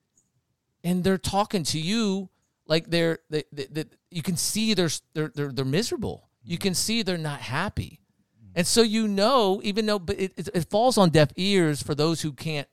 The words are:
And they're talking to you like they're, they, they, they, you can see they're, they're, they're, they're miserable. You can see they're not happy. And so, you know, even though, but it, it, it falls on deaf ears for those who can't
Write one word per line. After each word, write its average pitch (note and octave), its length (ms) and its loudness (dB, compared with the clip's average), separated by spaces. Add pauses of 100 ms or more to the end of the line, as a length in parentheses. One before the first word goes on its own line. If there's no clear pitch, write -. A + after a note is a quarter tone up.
(840)
And F3+ 200 0
they're F#3+ 140 2
talking G3 460 -2
to C#3 160 -2
you G3 500 -2 (360)
like D#3+ 240 0
they're, E3 300 0 (100)
they, D3+ 220 -4
they, C#3+ 140 -10
they, D3 200 -8 (240)
you D#3 120 -10
can F3 160 -2
see A3 360 0
they're, F3 160 2 (240)
they're, D#3 220 -4
they're, C#3+ 160 -4
they're C3 140 -2
miserable. F3 640 -4 (140)
You E3 140 -6
can F#3+ 160 -2
see A3+ 300 0
they're F3+ 140 -2
not D3 240 -6
happy. C#3+ 580 -6 (560)
And F3 100 2
so, - 160 4
you A3 260 2
know, G3+ 560 2
even G#3+ 220 -2
though, G#3 140 0
but F3 200 -6
it, F#3+ 180 -4
it, E3+ 160 -8
it E3+ 160 -2
falls A3+ 280 2
on F#3 120 8
deaf D3+ 260 6
ears F3+ 480 2
for D#3 100 -4
those D3+ 280 0
who D3+ 100 -4
can't D3 420 -6